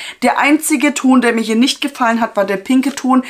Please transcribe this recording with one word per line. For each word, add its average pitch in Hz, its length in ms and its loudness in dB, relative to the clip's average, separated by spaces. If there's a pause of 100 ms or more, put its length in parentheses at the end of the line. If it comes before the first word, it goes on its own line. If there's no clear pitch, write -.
(220)
Der - 160 0
einzige 285 560 0
Ton, 254 280 2
der 233 120 2
mir 226 80 -2
hier 220 160 -2
nicht - 240 0
gefallen 240 400 -2
hat, 226 160 -4
war 202 80 0
der 196 120 -4
pinke 262 360 0
Ton, 254 360 0